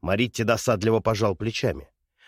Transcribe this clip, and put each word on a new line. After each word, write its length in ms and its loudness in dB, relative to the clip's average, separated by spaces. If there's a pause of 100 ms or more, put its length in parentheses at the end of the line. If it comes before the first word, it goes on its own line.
Маритти 420 0
досадливо 580 2
пожал 360 0
плечами. 540 -4 (380)